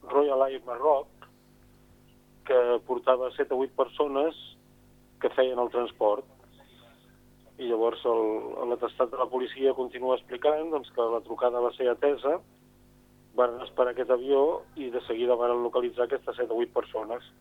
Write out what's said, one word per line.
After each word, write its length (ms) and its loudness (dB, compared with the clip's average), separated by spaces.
Royal 380 2
Air 220 -2
Maroc 440 0
que 120 4
portava 460 0
set 200 -2
o 40 0
vuit 160 -2
persones 640 -2
que 120 0
feien 260 0
el 140 0
transport. 540 0
I 140 -8
llavors 340 0
el, 200 2
l'atestat 440 -2
de 40 -10
la 140 0
policia 440 0
continua 440 -2
explicant, 520 -2
doncs, 220 -6
que 100 -4
la 200 0
trucada 400 -2
va 100 2
ser 160 0
atesa, 480 0
van 280 2
esperar 320 0
aquest 160 -2
avió 520 4
i 180 -8
de 120 -4
seguida 320 0
van 280 2
localitzar 440 0
aquestes 300 -6
set 140 -4
o 80 -2
vuit 160 -2
persones. 500 -6